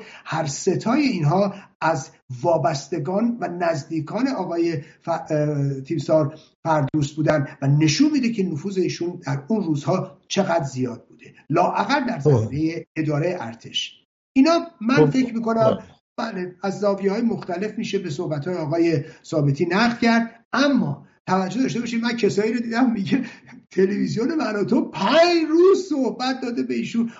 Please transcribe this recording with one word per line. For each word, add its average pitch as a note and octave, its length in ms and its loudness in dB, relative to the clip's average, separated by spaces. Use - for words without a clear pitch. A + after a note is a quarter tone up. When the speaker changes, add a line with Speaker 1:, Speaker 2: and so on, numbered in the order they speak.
Speaker 1:
هر D#3+ 220 -4
ستای G#3+ 540 0
اینها F#3+ 540 2
از D#3+ 300 -2
وابستگان E3+ 1000 0
و F3 80 -4
نزدیکان E3+ 800 -2
آقای E3+ 540 -2
ف-، - 260 -16
اه... D3 500 0
تیمسار D3+ 580 0
فردوست D3+ 500 0
بودن D#3 300 0
و C#3 40 0
نشون D3+ 440 4
می‌ده C4 220 2
که G3 100 -2
نفوذ E3+ 360 -4
ایشون F3 480 -2
در C#3 220 -4
اون G#3+ 160 0
روزها E3 540 -2
چقدر E3+ 360 0
زیاد B2+ 420 -6
بوده، - 280 -20
لااقل G3+ 560 2
در A3+ 120 -4
Speaker 2:
خب. D3+ 120 4
Speaker 1:
زمینه D3 560 0
اداره D3+ 440 -2
ارتش. - 640 -10
اینا D#4+ 300 4
من A#3 160 0
Speaker 2:
خب. D4 140 6
Speaker 1:
فکر B3 240 0
می‌کنم، A3+ 440 2
Speaker 2:
بله. A3+ 140 -6
Speaker 1:
بله، F3+ 300 -8
از F#3+ 180 -4
زاویه‌های G3 420 0
مختلف G3+ 560 -4
می‌شه G3 200 -2
به F3 120 -8
صحبت‌های D#3 460 -4
آقای D#3+ 480 0
ثابتی C#3+ 420 0
نقد A3+ 320 2
کرد، A#3 540 0
اما A#3 540 0
توجه F#3+ 340 0
داشته A3+ 180 -2
باشید، A#3+ 220 -4
من A#3 140 -2
کسایی G#3 360 0
رو B3 80 -2
دیدم A3+ 320 0
میگه G3 320 0
تلویزیون G3+ 640 0
من A3 220 -2
و G3 80 -2
تو - 260 0
پنج E4 580 4
روز F4 400 6
صحبت C4 520 -2
داده B3 220 -4
به B3 120 -4
ایشون. A3+ 460 -2